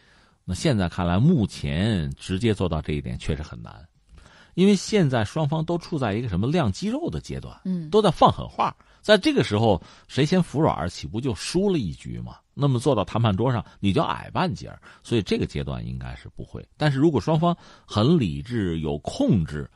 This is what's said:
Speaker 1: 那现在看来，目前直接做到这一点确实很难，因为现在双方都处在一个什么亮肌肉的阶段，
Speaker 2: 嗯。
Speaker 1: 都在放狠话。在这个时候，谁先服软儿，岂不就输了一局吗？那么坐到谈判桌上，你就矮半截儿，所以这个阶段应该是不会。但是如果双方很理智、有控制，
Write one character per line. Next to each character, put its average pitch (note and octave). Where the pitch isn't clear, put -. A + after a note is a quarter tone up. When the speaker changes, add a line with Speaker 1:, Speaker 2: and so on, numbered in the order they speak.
Speaker 1:
那 F2+
现 A#2
在 F2
看 F2
来， F2
目 C#3
前 D#2+
直 F#2
接 A2
做 F#2+
到 D#2+
这 D#2
一 C#2+
点 C2
确 -
实 C#2
很 A#1+
难， G1+
因 F3+
为 G#3
现 F#3
在 A#2+
双 D3+
方 D#3+
都 E3+
处 E3
在 A2+
一 G#2+
个 B2+
什 F2+
么 G#2+
亮 D3
肌 E3+
肉 D4
的 D#2
阶 C3+
段， -
Speaker 2:
嗯。 F3
Speaker 1:
都 G#3
在 G3
放 A#3
狠 -
话。 -
在 G#3+
这 D4
个 A3
时 G#2
候， G#2+
谁 D3
先 F3+
服 -
软 C#3
儿， E2
岂 -
不 F2
就 B2+
输 G3
了 E3+
一 F2+
局 A#1
吗？ -
那 C#3
么 B2+
坐 C#3
到 G2+
谈 A2
判 G#2+
桌 A2+
上， A#2
你 G2
就 -
矮 G1+
半 D#3
截 A#1
儿， G1+
所 -
以 G#2
这 A3+
个 -
阶 C#2+
段 B1
应 B1+
该 B1
是 -
不 -
会。 -
但 D3
是 C3+
如 D#3+
果 C3+
双 D#3
方 F3
很 C3+
理 D2
智、 G2+
有 D2+
控 E3
制， D2+